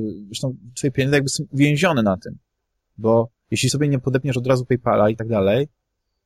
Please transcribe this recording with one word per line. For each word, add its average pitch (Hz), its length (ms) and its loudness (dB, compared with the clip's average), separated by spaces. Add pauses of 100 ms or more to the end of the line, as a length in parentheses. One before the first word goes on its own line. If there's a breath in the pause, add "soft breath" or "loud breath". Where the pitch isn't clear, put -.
(280)
zresztą 127 280 -6 (200)
twoje 143 160 -2
pieniądze 139 260 2
jakby 139 120 0
są - 220 -4
uwięzione 143 520 2
na 98 140 2
tym, - 200 -14 (600)
bo 113 320 2 (220)
jeśli 123 180 0
sobie 147 180 0
nie 139 120 0
podepniesz 131 380 -2
od 123 100 -6
razu 127 180 2
PayPala 107 440 2
i 113 60 -2
tak 110 120 -8
dalej, 110 400 2 (580)